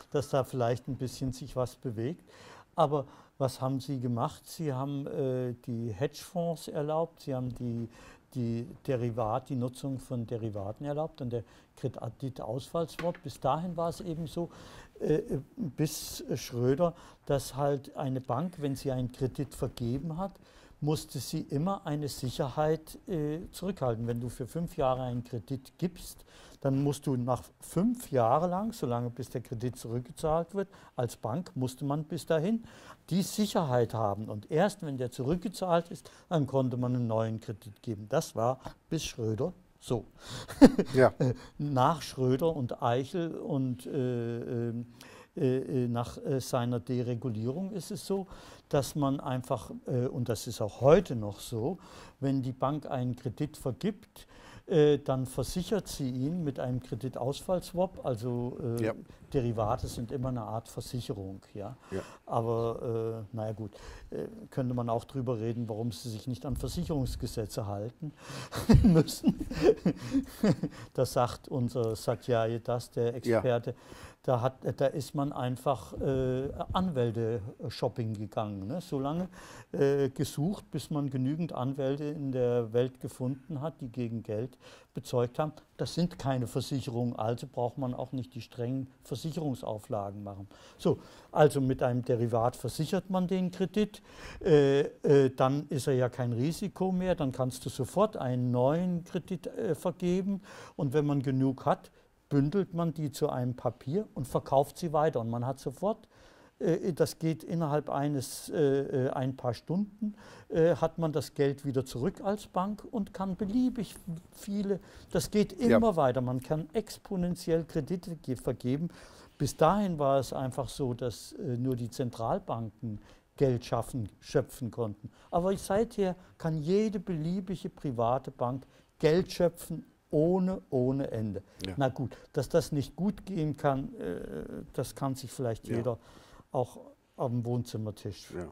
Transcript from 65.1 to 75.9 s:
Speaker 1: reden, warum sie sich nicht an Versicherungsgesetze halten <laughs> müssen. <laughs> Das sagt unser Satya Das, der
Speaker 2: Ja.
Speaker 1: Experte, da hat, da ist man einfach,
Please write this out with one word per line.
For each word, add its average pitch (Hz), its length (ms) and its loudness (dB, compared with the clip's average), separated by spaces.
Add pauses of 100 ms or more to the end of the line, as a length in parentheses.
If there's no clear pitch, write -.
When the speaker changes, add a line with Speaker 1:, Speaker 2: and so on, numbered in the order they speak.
Speaker 1:
reden, 113 300 -2
warum 113 220 -2
sie - 180 -8
sich 107 180 -6
nicht 127 180 -6
an 131 120 -2
Versicherungsgesetze 123 1080 -2
halten 110 440 -6 (320)
<laughs> - 400 8
müssen. - 640 6
<laughs> - 1500 2
Das 131 200 0
sagt - 340 0
unser 120 480 0
Satya 113 520 2 (120)
Das, 120 320 -4
der 117 140 0
Speaker 2:
Ja. 117 60 2 (280)
Speaker 1:
Experte, 120 360 2 (480)
da 123 180 2
hat, 131 140 0 (260)
da 139 60 6
ist 131 280 -2
man 143 160 0
einfach, 127 720 -2